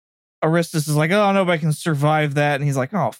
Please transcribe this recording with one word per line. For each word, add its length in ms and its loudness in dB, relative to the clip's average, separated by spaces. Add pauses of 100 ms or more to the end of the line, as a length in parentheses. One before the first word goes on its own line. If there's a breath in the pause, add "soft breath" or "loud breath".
(440)
Aristus 440 0
is 80 0
like, 160 2
"Oh, 200 2
nobody 260 2
can 140 0
survive 600 0
that." 220 0
And 80 -4
he's 120 0
like, 160 -2
"Oh, 280 -2